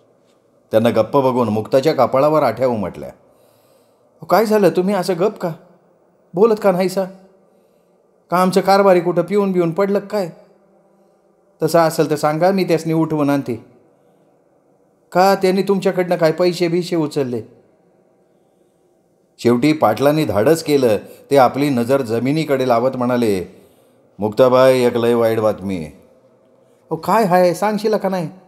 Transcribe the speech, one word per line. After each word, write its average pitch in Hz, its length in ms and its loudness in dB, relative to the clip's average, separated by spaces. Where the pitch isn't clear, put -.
त्यांना 113 180 2
गप्प 110 280 0
बघून 127 320 0
मुक्ताच्या 131 440 0
कपाळावर 139 500 0
आठ्या 120 240 -2
उमटल्या. 87 420 -6
"अहो, - 1160 -20
काय 202 200 2
झालं, 208 240 2
तुम्ही 185 260 -2
असं 185 240 -2
गप 214 180 -2
का? 175 140 -6
बोलत 214 280 2
का 202 100 2
नाहीसा? 185 320 -2
का 170 60 0
आमचं 185 240 2
कारभारी 190 380 4
कुठं 170 220 -2
पिऊन 196 300 -2
बिऊन 175 200 0
पडलं 196 280 -2
काय? 196 300 -6
तसं 160 160 2
असेल 160 300 0
तर 151 60 0
सांगा, 156 360 0
मी 190 120 0
त्यासनी 160 300 -2
उठवून 156 360 0
आणते. 131 360 -4
का 190 240 4
त्यांनी 190 280 0
तुमच्याकडनं 180 520 -2
काय 160 160 2
पैसे 175 360 -2
बिशे 170 280 -4
उचलले?" 139 460 -4
शेवटी 123 340 2
पाटलांनी 143 520 0
धाडस 123 380 0
केलं, 127 340 2
ते 139 60 4
आपली 143 320 2
नजर 127 320 0
जमिनीकडे 131 680 -2
लावत 123 300 0
म्हणाले, 117 640 -2
"मुक्ताबाई, 127 600 4
एक 120 180 0
लय 117 160 0
वाईट 113 260 0
बातमी 98 380 -4
आहे." 78 80 -10
"अहो, - 1120 -18
काय 202 280 0
हाय, 180 300 2
सांगशील 208 420 -2
का 202 140 -4
नाही?" 185 200 -6